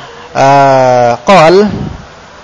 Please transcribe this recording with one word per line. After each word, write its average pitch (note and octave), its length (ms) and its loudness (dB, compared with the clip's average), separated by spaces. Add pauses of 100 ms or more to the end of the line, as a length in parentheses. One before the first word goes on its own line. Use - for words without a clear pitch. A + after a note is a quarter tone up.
(360)
Eh, C3 800 0 (100)
qal, F3 320 2 (880)